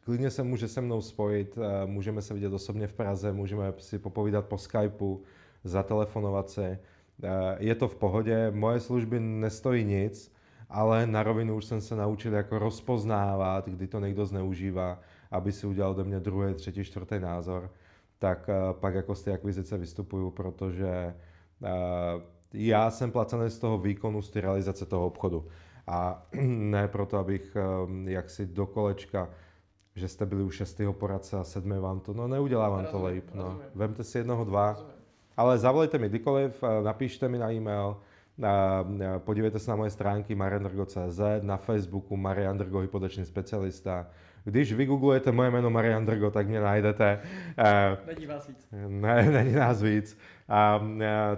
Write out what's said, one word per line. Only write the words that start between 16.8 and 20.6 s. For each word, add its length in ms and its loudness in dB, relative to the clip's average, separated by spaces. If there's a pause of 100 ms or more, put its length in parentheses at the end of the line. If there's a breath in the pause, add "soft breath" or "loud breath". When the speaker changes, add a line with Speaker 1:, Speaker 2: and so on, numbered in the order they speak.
Speaker 1:
čtvrtý 360 -6
názor, 520 -4 (480 soft breath)
tak, 300 0
eh, 40 0 (200)
pak 220 -2
jako 200 -2
z 80 -16
té 100 -2
akvizice 440 -4
vystupuju, 520 -6
protože, 840 -4 (480 soft breath)